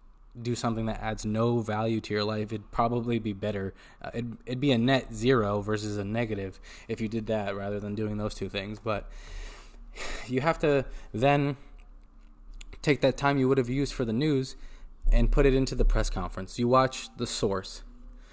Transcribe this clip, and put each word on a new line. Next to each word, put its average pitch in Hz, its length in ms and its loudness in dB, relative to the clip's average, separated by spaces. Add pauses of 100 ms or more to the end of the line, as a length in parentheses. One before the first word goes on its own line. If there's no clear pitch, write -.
(420)
do 117 140 -2
something 113 300 -2
that 110 160 -4
adds 110 240 -6
no 113 340 2
value 110 400 0
to 107 140 -6
your 104 100 0
life. 107 300 -4
It'd 104 180 -8
probably 120 480 0
be 107 140 -4
better. 98 400 -4 (280)
Uh, - 120 -8
it'd, 117 320 -6
it'd 127 160 -4
be 143 100 4
a 123 60 6
net 123 360 2
zero 107 460 4
versus 104 380 -2
a 101 80 -2
negative 104 560 -4 (260)
if 113 140 -4
you 110 80 -2
did 107 180 -4
that 104 280 0
rather 101 240 -4
than 104 140 -6
doing 107 240 -2
those 107 160 -2
two 98 160 -6
things. 101 300 -6
But 104 320 -4 (1160)
you 123 120 0
have 160 200 2
to 143 260 4 (280)
then 143 440 2 (1200)
take 143 200 2
that 131 160 4
time 143 200 2
you 127 120 4
would 135 80 4
have 120 120 2
used 135 240 0
for 127 120 -2
the 113 80 -2
news 135 420 0 (560)
and 120 180 8
put 143 160 6
it 131 80 8
into 135 220 2
the - 100 6
press - 240 4
conference. 92 480 -6
You 120 120 2
watch 127 480 4
The 117 100 -4
Source, - 560 -2 (500)